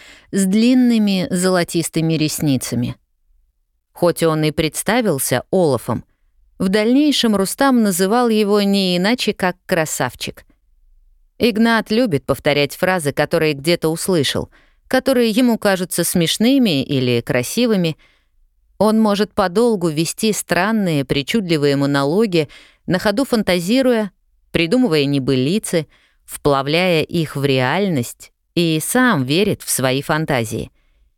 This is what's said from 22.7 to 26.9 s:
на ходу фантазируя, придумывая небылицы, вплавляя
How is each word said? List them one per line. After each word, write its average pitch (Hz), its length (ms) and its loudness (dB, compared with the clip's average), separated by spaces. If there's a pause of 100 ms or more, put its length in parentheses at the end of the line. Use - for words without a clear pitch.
на 175 100 0
ходу 208 280 0
фантазируя, 214 840 0 (400)
придумывая 165 520 2
небылицы, 143 800 0 (380)
вплавляя 147 800 0